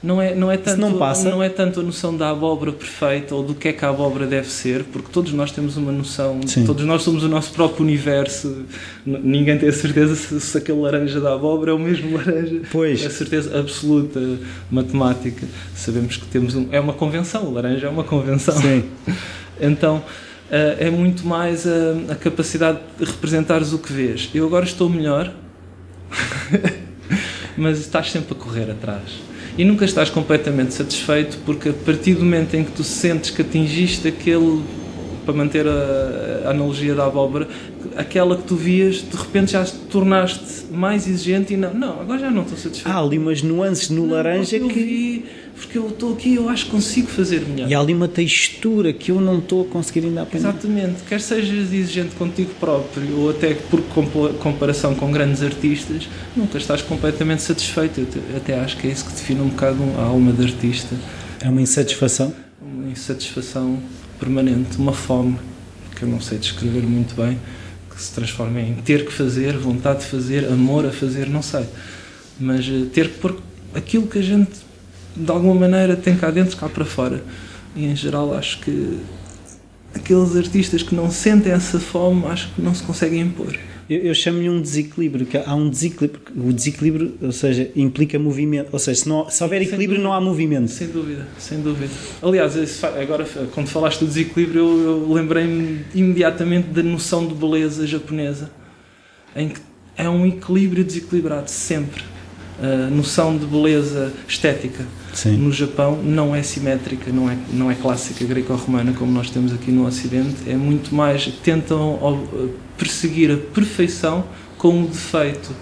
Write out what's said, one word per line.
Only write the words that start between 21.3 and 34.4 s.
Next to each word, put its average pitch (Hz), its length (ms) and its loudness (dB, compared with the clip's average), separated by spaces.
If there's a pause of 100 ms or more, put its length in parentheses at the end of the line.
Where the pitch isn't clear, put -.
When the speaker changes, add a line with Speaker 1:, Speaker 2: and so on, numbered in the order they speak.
Speaker 1:
a, 165 460 0
a - 20 -4
capacidade 160 640 0 (180)
de 160 80 -2
representares 160 680 0
o 160 40 0
que 147 160 -6
vês. 123 400 -2
Eu 160 140 2
agora 180 180 2
estou 175 240 0
melhor, 160 420 0 (800)
<laughs> - 420 -4 (1080)
mas 156 220 0
estás 160 320 -2
sempre 160 220 -4
a - 20 -6
correr 113 360 -6
atrás. 104 320 -8 (540)
E 175 80 4
nunca 208 200 6
estás 156 240 2
completamente 147 640 2
satisfeito, - 720 0
porque 151 240 -2
a 147 40 2
partir 156 420 2
do 165 80 2
momento 165 320 4
em 160 80 2
que 147 80 -4
tu - 120 -6
sentes 165 460 0
que - 120 -2
atingiste 160 640 2
aquele, 165 560 2 (600)